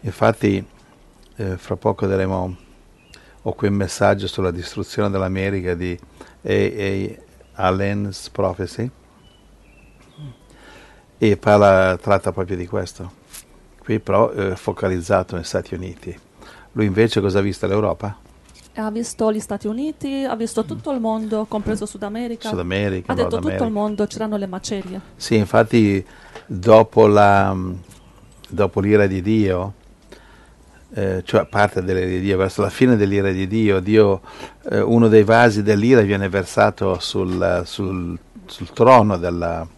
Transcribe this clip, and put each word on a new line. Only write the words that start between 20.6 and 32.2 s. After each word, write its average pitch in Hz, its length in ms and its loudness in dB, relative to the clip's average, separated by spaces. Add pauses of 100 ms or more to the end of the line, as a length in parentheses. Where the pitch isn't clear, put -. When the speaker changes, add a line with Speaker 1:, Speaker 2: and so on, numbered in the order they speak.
Speaker 2:
tutto 320 280 -8
il 254 80 -4
mondo, 220 460 -4
compreso 214 400 -6
Sud 202 180 -14
America. 226 460 -8
Speaker 1:
Sud 92 100 -4
America, 92 500 -4
Speaker 2:
Ha - 60 -2
detto: 87 140 -2
Speaker 1:
Nord - 120 -4
Speaker 2:
"Tutto - 120 -4
il - 80 -2
Speaker 1:
America. 220 180 -4
Speaker 2:
mondo, 208 260 -4
ci - 60 -10
saranno 220 240 -6
le 196 100 -6
macerie". 190 540 -10 (160)
Speaker 1:
Sì, - 180 -4
infatti 107 720 2 (400)
dopo 110 600 6
la, 101 480 4 (920)
dopo 95 300 -2
l'ira 101 300 4
di 95 120 -4
Dio, 98 540 -2 (1200)
eh, 95 300 -4
cioè - 220 2
parte 101 360 0
dell'ira 92 240 -2
di 92 140 -4